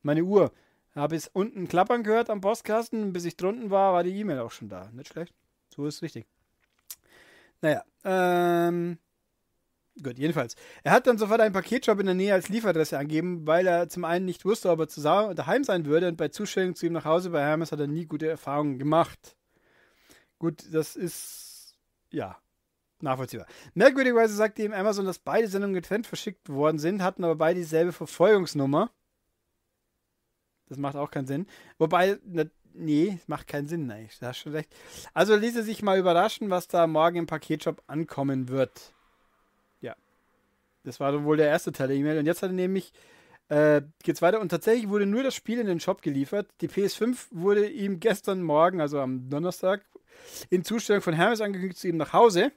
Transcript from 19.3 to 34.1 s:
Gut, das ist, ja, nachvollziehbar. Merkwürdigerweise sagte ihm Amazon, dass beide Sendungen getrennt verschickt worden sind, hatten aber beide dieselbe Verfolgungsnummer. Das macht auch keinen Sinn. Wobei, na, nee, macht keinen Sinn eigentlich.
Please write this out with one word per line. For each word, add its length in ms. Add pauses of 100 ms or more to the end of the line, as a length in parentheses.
Gut, 340
das 240
ist, 840 (320)
ja, 260 (640)
nachvollziehbar. 460 (280)
Merkwürdigerweise 600
sagte 300
ihm 80
Amazon, 340
dass 140
beide 260
Sendungen 300
getrennt 300
verschickt 420
worden 320
sind, 200
hatten 220
aber 140
beide 240
dieselbe 320
Verfolgungsnummer. 960 (1800)
Das 100
macht 180
auch 160
keinen 160
Sinn. 180 (320)
Wobei, 460
na, 220 (260)
nee, 560
macht 180
keinen 220
Sinn 220
eigentlich. 280